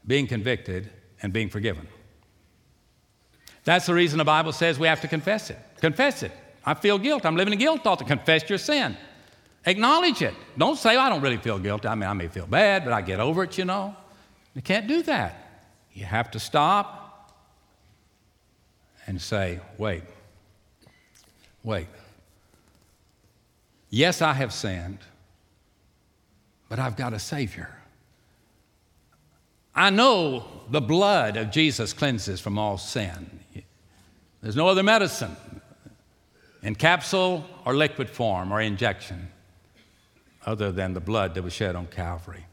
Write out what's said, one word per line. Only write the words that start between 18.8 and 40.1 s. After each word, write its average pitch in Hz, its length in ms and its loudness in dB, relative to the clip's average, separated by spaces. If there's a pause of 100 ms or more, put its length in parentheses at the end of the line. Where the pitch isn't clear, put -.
and 95 160 -6
say, 92 380 -4 (160)
"Wait, 98 260 -4 (1600)
wait. 98 260 -4 (2000)
Yes, 156 300 2
I 156 140 2
have 135 180 -2
sinned, 92 460 -6 (1700)
but 113 100 -6
I've 127 160 -2
got 123 200 -6
a 110 40 -8
Savior. 104 560 -8 (2000)
I 185 140 6
know 190 800 2
the 143 120 2
blood 151 560 4
of 110 140 -2
Jesus 127 440 0
cleanses 107 460 -2
from 104 180 -4
all 104 180 -2
sin. 87 680 -8 (1000)
There's 107 140 -6
no 160 120 4
other 190 140 6
medicine 196 540 2 (1300)
in 104 120 -4
capsule 180 720 2 (160)
or 127 100 0
liquid 143 360 0
form 98 420 -2
or 104 80 0
injection 98 680 -4 (1120)